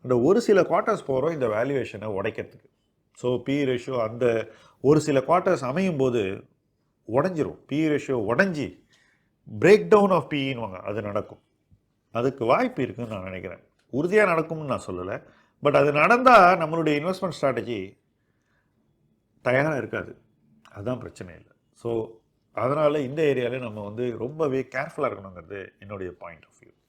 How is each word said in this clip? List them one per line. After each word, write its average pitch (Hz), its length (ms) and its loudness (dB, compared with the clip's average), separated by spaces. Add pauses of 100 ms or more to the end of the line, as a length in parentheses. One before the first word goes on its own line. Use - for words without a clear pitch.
அந்த 123 140 2
ஒரு 180 220 4
சில 202 220 4
குவார்ட்டர்ஸ் 196 440 0
போறோம் 135 260 -2
இந்த 135 140 -2
வேல்யூவேஷனை 113 600 -4
உடைக்கிறதுக்கு. 104 600 -8 (440)
So 123 300 -2
பி 135 120 -2
இ 143 120 0
ரேஷியோ 131 340 -4
அந்த 117 520 0 (280)
ஒரு 147 200 6
சில 135 200 2
குவார்ட்டர்ஸ் 170 440 0
அமையும் 165 320 -2
போது 123 260 0 (840)
உடைஞ்சிரும். 135 580 -2
பி 139 200 -4
இ 151 40 0
ரேஷியோ 139 360 -2
உடைஞ்சி 151 420 0 (920)
breakdown 190 520 6
of 170 160 2
P - 60 -8
E-ன்னுவாங்க, 120 480 -6
அது 104 220 -6
நடக்கும். 104 380 -6 (760)
அதுக்கு 120 300 -2
வாய்ப்பு 160 380 2
இருக்குன்னு 110 320 -8
நான் 92 100 -10
நினைக்கிறேன். 92 380 -12 (300)
உறுதியா 180 340 2
நடக்கும்னு 160 380 -2
நான் 113 220 -4
சொல்லல. 92 360 -8 (400)
But 143 140 4
அது 143 160 6
நடந்தா 190 640 8
நம்மளுடைய 156 400 0
இன்வெஸ்ட்மெண்ட் 180 440 -4
ஸ்ட்ராட்டஜி 113 580 -4 (1400)
தயாரா 139 340 0
இருக்காது. 107 420 -8 (520)
அதுதான் 113 280 -8
பிரச்சனை 90 360 -16
இல்ல. - 160 -20 (220)
So 117 380 -6 (420)
அதனால 147 480 0
இந்த 143 220 -4
ஏரியால 127 360 0
நம்ம 107 260 -10
வந்து 113 320 -6
ரொம்பவே 135 440 -4
கேர்ஃபுல்லா 131 480 -6
இருக்கணுங்கிறது 95 680 -12
என்னுடைய 95 340 -10
point 85 320 -20
of - 160 -20
view. - 140 -20 (140)